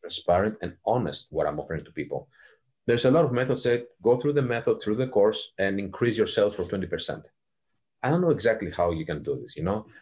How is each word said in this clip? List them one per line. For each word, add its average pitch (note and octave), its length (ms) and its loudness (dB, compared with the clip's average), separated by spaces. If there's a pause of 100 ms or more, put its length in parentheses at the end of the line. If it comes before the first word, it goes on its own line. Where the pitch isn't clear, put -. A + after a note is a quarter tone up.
transparent F#2 640 0
and F2 140 -8 (100)
honest G#2 440 0
what D#2 160 -2
I'm D2 140 -4
offering D#2 240 -8
to - 80 -20
people. - 360 -8 (580)
There's A#2+ 180 2
a B2+ 60 6
lot D#3+ 140 6
of B2 80 0
methods B2 320 -2
that A#2+ 240 0 (140)
go A#2 140 6
through D3 180 0
the C#3+ 80 2 (120)
method, A#2 260 0
through G#2+ 160 -2
the B2+ 120 0
course, G#2+ 500 2
and G2 220 0
increase G2+ 360 -2
your G#2+ 120 2
sales G#2 260 2
for F2+ 100 -4
twenty F#2+ 220 -4
percent. - 420 -6 (760)
I B2 80 0
don't E3+ 100 2
know F3 100 2
exactly G#2+ 400 0
how F2 220 0
you D#2+ 120 -4
can D#2 200 -6
do C#2+ 160 -2
this, A#1+ 160 -14
you D#2 80 -6
know? G#2 220 -2 (160)